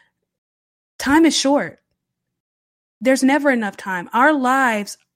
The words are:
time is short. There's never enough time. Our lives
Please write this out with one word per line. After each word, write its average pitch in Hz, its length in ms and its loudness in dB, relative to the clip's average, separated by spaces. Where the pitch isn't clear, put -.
time 302 260 2
is 294 100 2
short. 262 440 -2
There's 262 240 0
never 277 260 2
enough 220 280 -4
time. 180 340 -10
Our 269 220 2
lives 254 640 -2